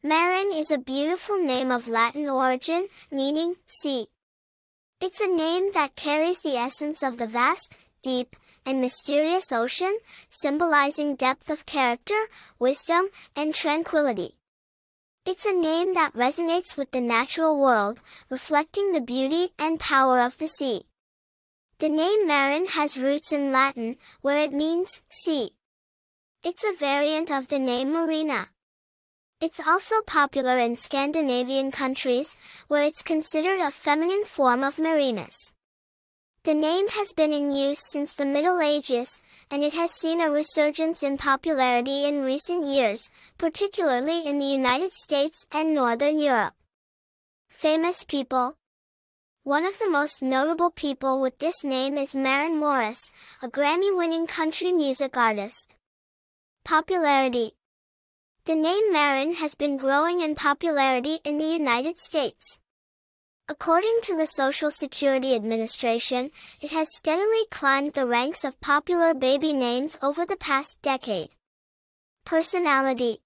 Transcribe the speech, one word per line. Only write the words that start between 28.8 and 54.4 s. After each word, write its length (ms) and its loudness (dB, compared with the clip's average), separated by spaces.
It's 180 -4
also 440 2
popular 540 2
in 200 2
Scandinavian 960 0
countries, 640 -2
where 160 2
it's 180 0
considered 560 0
a 140 0
feminine 520 0
form 380 0
of 160 -2
Marinus. 760 -2
The 100 4
name 360 2
has 220 -4
been 200 2
in 180 0
use 300 0
since 240 -4
the 100 -4
Middle 360 2
Ages, 600 -2
and 140 -2
it 100 -2
has 160 0
seen 300 -2
a 100 2
resurgence 720 0
in 160 -2
popularity 840 0
in 180 0
recent 420 -2
years, 460 0
particularly 880 0
in 140 -2
the 60 0
United 480 0
States 580 -2
and 240 0
Northern 460 2
Europe. 340 2
Famous 560 0
people. 520 -2
One 240 0
of 140 -4
the 100 0
most 320 0
notable 480 2
people 500 -2
with 200 -2
this 240 -2
name 340 -2
is 160 -4
Maren 460 0
Morris, 500 -2
a 60 -8
Grammy-winning 800 0
country 420 -2